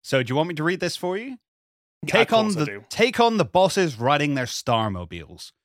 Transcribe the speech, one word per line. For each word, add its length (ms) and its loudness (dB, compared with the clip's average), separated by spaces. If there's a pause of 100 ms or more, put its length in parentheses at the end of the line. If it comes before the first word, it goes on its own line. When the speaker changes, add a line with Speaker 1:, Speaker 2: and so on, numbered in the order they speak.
Speaker 1:
So 180 0
do 80 -4
you 60 -2
want 140 0
me 60 -8
to 80 -6
read 180 -2
this 160 -4
for 200 -4
you? 200 -12 (680)
Speaker 2:
Yeah, 60 -6
Speaker 1:
Take 220 4
Speaker 2:
of 40 4
Speaker 1:
on 100 4
Speaker 2:
course 100 -2
I 20 -4
Speaker 1:
the, 60 0
Speaker 2:
do. 240 -10
Speaker 1:
take 280 2
on 200 4
the 80 2
bosses 520 2
riding 380 2
their 100 -2
Starmobiles. 1080 -4 (120)